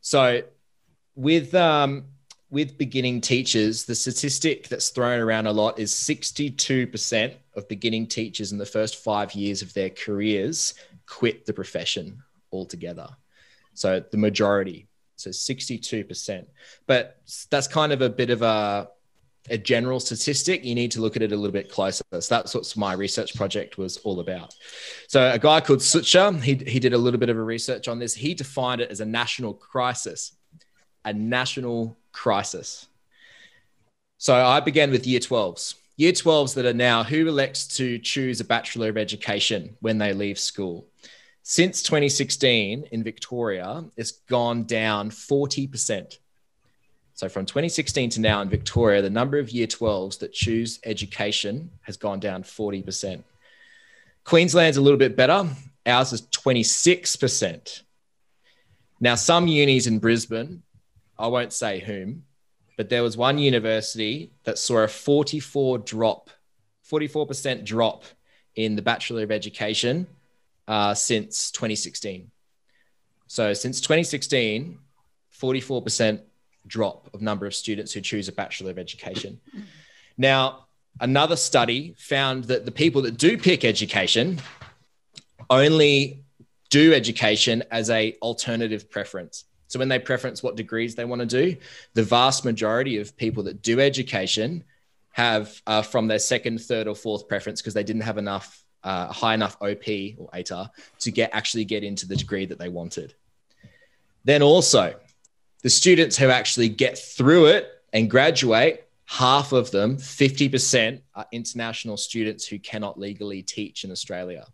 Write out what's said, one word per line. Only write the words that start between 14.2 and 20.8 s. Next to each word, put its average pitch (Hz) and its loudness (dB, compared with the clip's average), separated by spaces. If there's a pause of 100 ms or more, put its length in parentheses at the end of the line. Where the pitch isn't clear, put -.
so - -14
sixty-two 117 -6
percent. 92 -10 (380)
But 123 0
s-, - -14
that's 143 0
kind 151 0
of 131 2
a 123 4
bit 117 -2
of 117 2
a, 104 0 (600)
a 117 -2
general 123 0
statistic. 143 -2
You 123 -6
need 120 -2